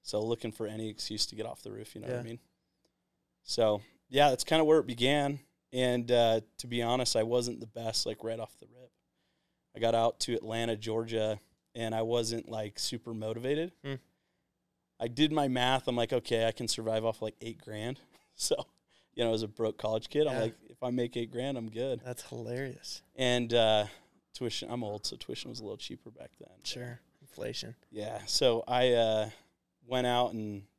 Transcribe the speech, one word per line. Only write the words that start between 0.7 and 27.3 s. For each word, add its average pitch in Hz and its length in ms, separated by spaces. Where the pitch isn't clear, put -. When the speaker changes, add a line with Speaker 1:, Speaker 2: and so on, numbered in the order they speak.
Speaker 1:
excuse 107 380
to - 80
get 107 100
off 123 180
the 110 80
roof, 107 240
you 107 60
know 117 60
what 127 80
I 120 40
Speaker 2:
Yeah. 120 40
Speaker 1:
mean? 117 160
So, 107 380
yeah, 143 200
that's 127 140
kinda 160 200
where 156 160
it 113 80
began, 139 520
and, 123 400
uh, 117 300
to 123 80
be 120 140
honest, 120 340
I 110 80
wasn't 120 360
the 113 80
best, 113 380
like, 110 180
right 113 160
off 110 200
the 117 80
rip. 120 240
I - 40
got 113 160
out 113 260
to 120 120
Atlanta, 113 420
Georgia, 110 640
and 113 220
I 113 60
wasn't, 113 480
like, 110 280
super - 360
motivated. 120 580
Speaker 2:
Hmm. 139 120
Speaker 1:
I 120 80
did 139 240
my 147 160
math. 127 400
I'm 123 80
like, 117 180
"Okay, 117 320
I 113 60
can 117 160
survive 110 380
off, 113 160
like, 110 200
eight 113 180
grand." 113 460
<laughs> - 40
So, - 220
you 120 100
know, 113 100
as 110 100
a 107 40
broke 107 300
college 110 320
kid, 151 160
I'm 139 80
Speaker 2:
Yeah. 131 100
Speaker 1:
like, 113 120
"If - 120
I 127 80
make 123 260
eight 117 140
grand, 127 300
I'm 113 100
good." 120 300
Speaker 2:
That's 123 240
hilarious. 120 800
Speaker 1:
And, 123 400
uh, 110 340
tuition, - 380
I'm 120 120
old, 104 220
so - 120
tuition 123 320
was 120 100
a 110 40
little 104 140
cheaper - 320
back - 300
then, - 180
but - 80
Speaker 2:
Sure. 123 360
Inflation. 117 560